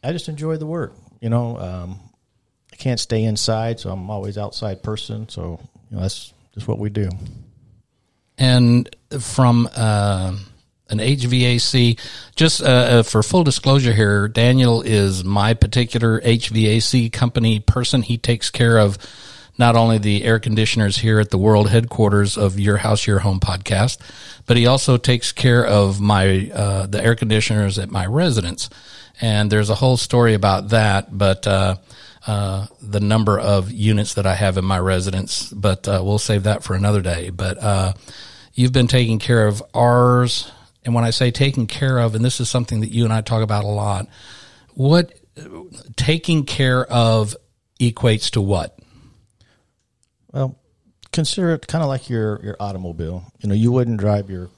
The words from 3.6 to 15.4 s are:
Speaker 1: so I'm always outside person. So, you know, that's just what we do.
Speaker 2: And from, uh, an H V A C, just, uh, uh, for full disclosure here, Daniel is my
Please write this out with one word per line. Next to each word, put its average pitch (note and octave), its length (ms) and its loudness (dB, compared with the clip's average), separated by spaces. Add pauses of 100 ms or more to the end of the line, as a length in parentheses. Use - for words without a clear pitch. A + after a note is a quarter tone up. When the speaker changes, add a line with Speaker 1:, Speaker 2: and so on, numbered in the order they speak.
Speaker 1:
so - 100 -10
I'm F#2+ 200 -10
always G2+ 280 -8
outside G#2 440 -8
person. G#2+ 460 -8
So, E2+ 320 -12 (300)
you G#2 60 -12
know, F#2+ 60 -6
that's - 320 -8 (200)
just - 140 -10
what G#2+ 120 -4
we G#2 100 -4
do. G#2 200 -4 (1300)
Speaker 2:
And B2 560 4 (260)
from, A#2+ 560 2
uh, G2+ 600 0 (540)
an G#2+ 100 -4
H B2+ 260 0
V B2 200 2
A A#2+ 120 2
C, A#2+ 400 2 (380)
just, D#3+ 260 2
uh, - 40 -4
uh, B2 380 6
for C#3 180 2
full F3+ 220 2
disclosure C3+ 500 2
here, G#2 340 2
Daniel A#2+ 540 4
is G2 420 0
my G2+ 300 2